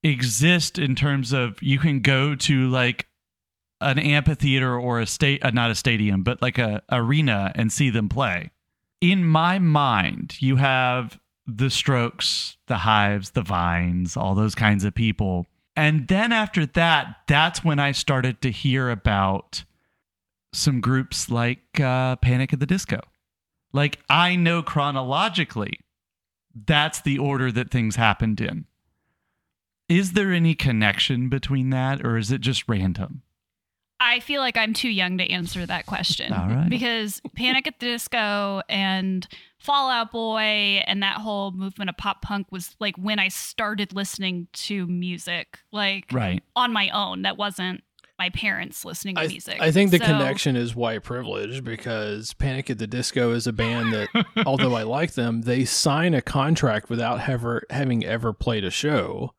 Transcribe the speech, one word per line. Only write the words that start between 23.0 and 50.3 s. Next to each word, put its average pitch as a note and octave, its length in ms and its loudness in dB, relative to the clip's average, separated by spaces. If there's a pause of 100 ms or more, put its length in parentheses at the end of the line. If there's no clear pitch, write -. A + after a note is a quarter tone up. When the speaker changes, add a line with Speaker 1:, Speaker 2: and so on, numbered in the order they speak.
Speaker 1:
Like, C#3+ 240 0 (100)
I F3 280 4
know E3+ 260 2
chronologically, C#3+ 1160 -2 (720)
that's D3 480 0
the C#3 160 0
order C#3 340 0
that B2 180 -2
things A2+ 260 0
happened A2 440 2
in. A2 240 -4 (1200)
Is F3+ 260 4
there G3 180 2
any E3 220 4
connection A#2+ 760 2
between C3 420 0
that, C3 340 -2
or A#2 120 0
is A2 160 -2
it C3+ 80 -2
just A#2+ 280 -2
random? F#2+ 540 -2 (800)
Speaker 2:
I B3 200 2
feel C#4+ 200 -4
like B3+ 180 -2
I'm A3 160 0
too B3+ 160 -2
young F#3 280 0
to F#3 120 -2
answer F3+ 340 -4
that E3+ 220 -6
question. - 460 -4
Speaker 1:
All F#2 160 0
right. C3+ 200 2
Speaker 2:
Because A3+ 520 -2 (140)
Panic C4 320 -2
at - 120 -10
the A#3+ 80 -8
Disco G#3 840 -2
and F#3+ 580 -2 (320)
Fall C#4+ 300 0
Out A#3 240 -2
Boy G#3+ 760 0
and G3 160 -2
that G3 160 -2
whole G3+ 340 -6
movement F#3+ 360 -8
of F3 80 -8
pop G3 240 -6
punk G3+ 300 -6
was, F#3 300 -12
like, G3+ 160 -4
when G#3 220 -2
I F#3+ 100 0
started G#3 640 -6
listening F#3+ 600 -4
to G3 320 -6
music, F3 720 -6 (140)
like, G3 400 -4
Speaker 1:
Right. G#2 300 -2 (120)
Speaker 2:
on B3 180 0
my G3+ 180 0
own. F#3 320 -4
That G3 160 -2
wasn't F#3+ 440 -6 (360)
my F3+ 120 -2
parents - 540 -6
listening F3 300 -10
to E3 80 -2
Speaker 3:
I, D#3+ 60 0
Speaker 2:
music. - 320 -10
Speaker 3:
I D#3+ 100 4
think F#3 220 6
the F3 60 6
Speaker 2:
So D#3 80 2
Speaker 3:
connection C3+ 500 2